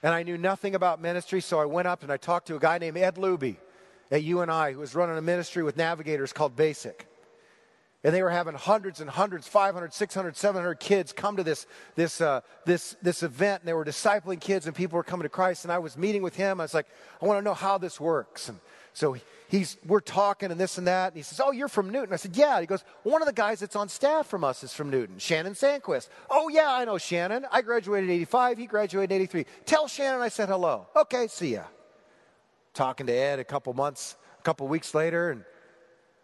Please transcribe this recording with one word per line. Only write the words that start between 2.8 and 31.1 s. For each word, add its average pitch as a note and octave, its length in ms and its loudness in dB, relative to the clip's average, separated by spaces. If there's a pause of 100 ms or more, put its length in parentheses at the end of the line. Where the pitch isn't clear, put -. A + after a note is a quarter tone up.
Ed F#3 200 2
Luby F3 400 0 (560)
at D3+ 100 4
U F3 200 0
N E3+ 60 -2
I, D#3+ 220 2
who C3+ 80 -10
was C3+ 160 -12
running E3+ 240 2
a D#3 40 -4
ministry F3 420 0
with D3 120 -2
Navigators D#3 560 -2
called C#3+ 220 0
Basic. C#3+ 540 -2 (960)
And D#3 100 4
they F#3 80 2
were F3+ 80 2
having E3+ 240 -2
hundreds F#3+ 460 0
and D3+ 100 -12
hundreds, F3+ 380 -2
five G3 260 4
hundred, E3+ 180 -10
six - 220 -6
hundred, F#3 220 -4
seven F#3+ 260 0
hundred F3 160 -2
kids F#3+ 340 2
come G3+ 240 -4
to F#3+ 60 -2
this, D#3 240 -2 (300)
this, E3 240 0
uh, C#3+ 220 2 (220)
this, E3+ 380 0
this F3 220 0
event, E3+ 380 0
and F3 60 -8
they E3 40 -2
were D#3+ 120 0
discipling F3+ 560 0
kids, F#3 260 -2
and D#3+ 100 -8
people E3+ 200 -2
were E3+ 60 0
coming F3 220 -6
to D3 40 -4
Christ. F#3 360 0
And E3+ 80 -4
I F3 60 0
was D#3 180 -8
meeting G3+ 260 0
with F3+ 140 -4
him. F#3+ 240 -2
I D#3+ 40 -2
was D3 100 -10
like, D3+ 120 2 (340)
"I E3+ 60 0
wanna G3+ 160 2
know G#3 120 0
how G3 240 0
this F3+ 200 -6
works." D3+ 500 -2
And G2+ 120 -14 (320)
so C#3 240 0 (320)
he's, F#3+ 280 0 (100)
we're G3 140 4
talking G3 520 0
and F3 80 -4
this F#3+ 180 -2
and F3+ 80 0
that. F#3 220 2
And E3 80 -8
he D3+ 60 -14
says, - 200 -10
"Oh, C#4 80 4
you're C4+ 160 -2
from G3 220 0
Newton." A3 240 -4
I F3 40 -4
said, F3 200 -8
"Yeah." C4+ 240 8
He E3+ 60 -4
goes, F#3+ 180 -4 (200)
"One D#4 180 4
of D#4 40 2
the C#4 60 0
guys G#3 280 0
that's G3+ 140 -10
on G#3 140 -2
staff D4 380 2
from F3 180 -4
us C3 180 0
is C3 120 -14
from C#3+ 160 -4
Newton, G#2+ 280 0
Shannon E3 360 -2
Sandquist." C#4 560 0 (180)
"Oh, D#4 220 4
yeah, D4+ 240 6
I B3 100 0
know G#3+ 140 -2
Shannon. F#3 520 -2
I A#3 120 4
graduated G3+ 480 0
in F3 60 4
eighty-five. A#3+ 420 2
He A#3+ 80 -10
graduated G3 460 0
in G3 100 0
eighty-three. F3+ 240 -2 (180)
Tell D4+ 240 4
Shannon C4+ 320 -2
I A#3+ 80 -2
said G3+ 220 -2
hello." E3 440 0
"Okay, B3+ 320 4